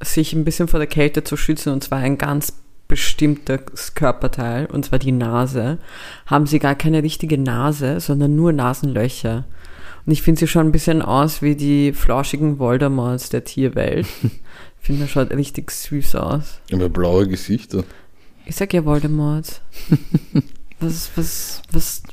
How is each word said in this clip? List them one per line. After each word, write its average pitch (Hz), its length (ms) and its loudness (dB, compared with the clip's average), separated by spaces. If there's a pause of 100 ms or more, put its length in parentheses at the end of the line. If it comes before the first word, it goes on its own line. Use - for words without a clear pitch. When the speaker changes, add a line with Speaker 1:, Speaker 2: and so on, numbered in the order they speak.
Speaker 1:
sich - 320 0
ein 160 100 0
bisschen 165 240 0
vor 160 120 6
der 147 80 -2
Kälte 147 360 2
zu 151 140 -6
schützen, - 360 0
und 139 100 -4
zwar 135 160 -4
ein 135 180 0
ganz 143 360 -2 (340)
bestimmtes - 1080 2
Körperteil, 127 720 0
und 143 180 -4
zwar 131 140 2
die 131 120 0
Nase, 123 640 0 (480)
haben 147 220 2
sie 147 120 2
gar 139 160 2
keine 156 280 2
richtige 156 340 -2
Nase, 139 640 -2
sondern 143 360 0
nur 165 180 4
Nasenlöcher. 127 920 -2 (600)
Und 156 60 0
ich 147 100 2
finde, 160 180 4
sie 160 80 2
schauen 160 200 2
ein 151 40 2
bisschen 160 300 4
aus 139 400 0
wie 147 140 2
die 143 380 2
flauschigen 139 680 2
Voldemorts 127 720 0
der 123 140 -4
Tierwelt. - 680 -2
Speaker 2:
<laughs> - 60 -16 (640)
Speaker 1:
Ich - 80 -2
finde, 143 160 0
das 135 80 -6
schaut 135 180 0
richtig 143 400 -4
süß - 420 4
aus. - 460 0 (120)
Speaker 2:
Aber 90 180 0
blaue 90 380 4
Gesichter. 95 560 -4 (640)
Speaker 1:
Ich - 100 -8
sag 196 160 -4
ja 170 140 0
Voldemort. 151 760 0 (280)
Speaker 2:
<laughs> - 880 -2
Speaker 1:
Was, 165 360 -4
was, - 460 -4 (100)
was, - 420 4